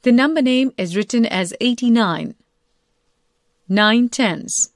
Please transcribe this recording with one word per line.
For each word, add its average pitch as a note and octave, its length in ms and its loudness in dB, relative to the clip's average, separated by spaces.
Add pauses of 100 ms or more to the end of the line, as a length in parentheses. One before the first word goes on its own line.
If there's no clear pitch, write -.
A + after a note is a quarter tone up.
The B3+ 100 2
number D4 300 2
name B3+ 360 0
is F3+ 200 -4
written A3+ 280 0
as F3+ 360 -4
eighty-nine. A#3 720 0 (1300)
Nine G#3+ 400 2
tens. - 680 -4